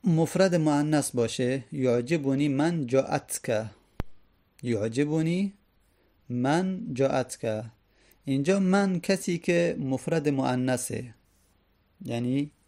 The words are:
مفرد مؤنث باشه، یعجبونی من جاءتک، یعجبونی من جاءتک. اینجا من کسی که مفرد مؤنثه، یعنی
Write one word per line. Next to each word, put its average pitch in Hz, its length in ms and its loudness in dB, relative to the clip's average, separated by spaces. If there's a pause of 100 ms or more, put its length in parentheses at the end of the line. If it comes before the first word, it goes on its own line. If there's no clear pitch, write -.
مفرد 175 520 4
مؤنث 151 560 2
باشه، 123 600 0
یعجبونی 135 760 0
من 147 400 0
جاءتک، 127 760 -2 (1000)
یعجبونی 147 880 0 (760)
من 160 640 -2
جاءتک. 123 720 -2 (600)
اینجا 139 340 2
من 190 400 2
کسی 185 380 -2
که 170 420 2
مفرد 147 500 -2
مؤنثه، 127 840 -2 (880)
یعنی 127 500 -2 (160)